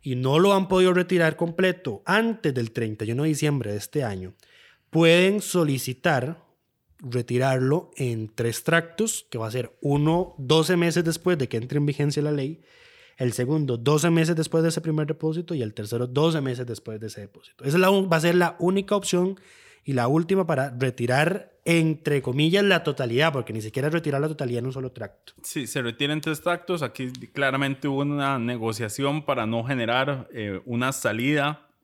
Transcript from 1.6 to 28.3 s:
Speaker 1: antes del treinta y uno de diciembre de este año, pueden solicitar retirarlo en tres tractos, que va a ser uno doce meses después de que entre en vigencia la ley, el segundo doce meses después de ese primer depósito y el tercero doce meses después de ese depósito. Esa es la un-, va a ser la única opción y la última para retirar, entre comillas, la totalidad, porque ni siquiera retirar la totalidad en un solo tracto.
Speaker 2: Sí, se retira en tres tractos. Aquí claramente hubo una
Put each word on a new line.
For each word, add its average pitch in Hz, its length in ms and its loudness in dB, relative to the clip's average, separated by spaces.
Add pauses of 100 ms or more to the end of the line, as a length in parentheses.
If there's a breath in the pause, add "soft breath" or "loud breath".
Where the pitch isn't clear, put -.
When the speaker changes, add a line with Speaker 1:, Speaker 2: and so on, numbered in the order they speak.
Speaker 1:
antes 214 480 0
del 120 200 -4
treinta 110 340 -4
y 113 60 -4
uno 131 100 -2
de 160 80 0
diciembre 143 420 0
de 104 60 -4
este 139 260 -4
año, 92 300 -6 (560 soft breath)
pueden 175 500 4
solicitar 139 1040 0 (540)
retirarlo 131 1000 0
en 113 380 -4
tres 117 300 -4
tractos, 165 680 0
que - 80 -8
va 113 80 -4
a 110 40 -6
ser 120 300 -8
uno 156 560 2
doce 156 400 2
meses 170 260 2
después 165 360 0
de 123 100 -2
que - 80 -4
entre 127 220 -4
en 147 80 2
vigencia 147 360 0
la 147 100 0
ley, 143 280 -4 (560 soft breath)
el 123 160 0
segundo 131 460 0
doce 151 320 4
meses 165 260 4
después 160 260 0
de 165 60 2
ese 160 140 -2
primer 151 240 -2
depósito 160 480 -4
y 131 80 -2
el 107 100 -4
tercero 117 340 -4
doce 147 360 2
meses 127 240 -4
después 110 340 -10
de 113 60 -10
ese 104 160 -12
depósito. - 420 -20
Esa 143 140 2
es - 20 6
la 185 80 6
un-, 196 240 4
va 165 60 4
a - 20 4
ser 170 140 2
la 175 240 2
única 190 380 0
opción 190 440 0 (460 loud breath)
y 143 60 -4
la 123 160 2
última 170 380 2
para 139 240 0
retirar, 127 840 0 (140)
entre 156 560 2
comillas, 156 420 2
la 180 200 4
totalidad, 139 500 0
porque 117 180 -6
ni 110 80 -6
siquiera 131 300 -4
retirar 151 280 -2
la 151 100 -2
totalidad 127 320 -4
en 123 60 -6
un 131 60 -6
solo 127 200 -10
tracto. - 500 -16
Speaker 2:
Sí, - 240 -6
se 139 160 -4
retira 143 320 -2
en 151 80 -4
tres 156 180 -4
tractos. 175 400 -4
Aquí 127 280 -6 (260)
claramente 135 520 0
hubo 139 140 0
una 143 380 -2